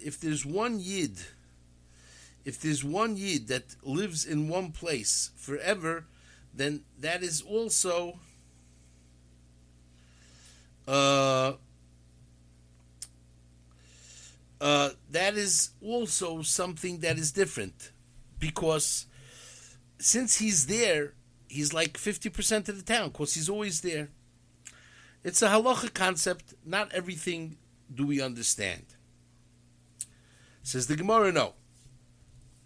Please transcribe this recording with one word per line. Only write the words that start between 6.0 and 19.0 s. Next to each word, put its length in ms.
then 300
that 240
is 200
also, 760
uh, 640
uh, 300
that 260
is 340
also 640
something 560
that 200
is 120
different, 640
because 640